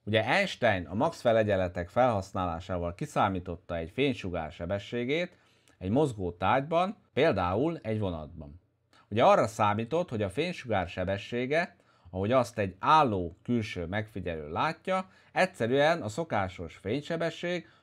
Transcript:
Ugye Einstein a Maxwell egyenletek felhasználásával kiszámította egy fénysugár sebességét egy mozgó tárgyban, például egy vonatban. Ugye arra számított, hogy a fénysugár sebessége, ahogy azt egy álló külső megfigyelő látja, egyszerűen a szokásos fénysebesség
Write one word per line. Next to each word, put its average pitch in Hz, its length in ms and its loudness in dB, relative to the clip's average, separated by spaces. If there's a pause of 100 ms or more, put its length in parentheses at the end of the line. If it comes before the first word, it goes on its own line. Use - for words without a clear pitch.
Ugye 107 200 2
Einstein 117 600 2
a 82 80 -8
Maxwell 120 420 2
egyenletek 92 520 2
felhasználásával 92 1080 0
kiszámította 95 840 -2
egy 82 140 -6
fénysugár 87 640 -4
sebességét 120 840 -4 (420)
egy 92 120 -4
mozgó 107 420 0
tárgyban, 156 640 0 (160)
például 127 680 2
egy 110 160 -4
vonatban. 80 640 -6 (500)
Ugye 113 140 4
arra 165 220 6
számított, 110 640 0
hogy 107 140 -4
a 98 80 0
fénysugár 117 580 -2
sebessége, 120 880 -4 (340)
ahogy 98 220 -2
azt 123 260 2
egy 95 200 -2
álló 120 640 4
külső 107 440 -2
megfigyelő 87 680 -6
látja, 160 560 -2 (240)
egyszerűen 151 720 2
a 101 60 -6
szokásos 101 680 -4
fénysebesség 165 920 -4 (140)